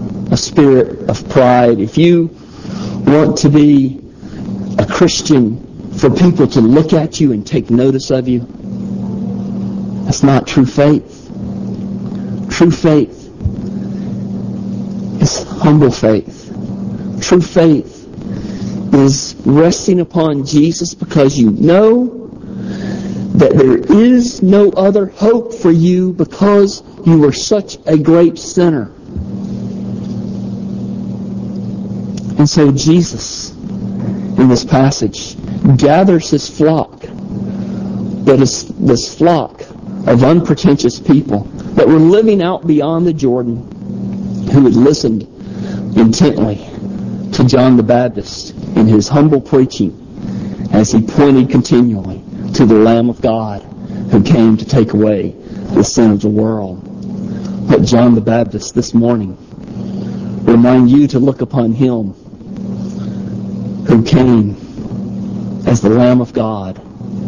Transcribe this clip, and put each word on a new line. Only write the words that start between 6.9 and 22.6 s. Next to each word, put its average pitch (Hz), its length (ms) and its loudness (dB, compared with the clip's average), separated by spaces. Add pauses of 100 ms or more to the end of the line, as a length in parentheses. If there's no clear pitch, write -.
at 156 280 -2
you 139 120 2
and 104 140 -4
take 120 240 -4
notice 131 400 0
of 127 160 -2
you, 123 140 0 (1600)
that's - 180 -2
not 135 240 4
true 131 200 2
faith. - 640 0 (1200)
True 170 200 2
faith - 600 0 (1900)
is - 220 0 (180)
humble 151 300 4
faith. - 600 -2 (720)
True 180 200 2
faith 160 680 0 (840)
is 135 520 2
resting 165 560 2
upon 156 440 -2
Jesus 156 500 0
because 143 440 0
you 110 140 4
know 220 680 2 (1120)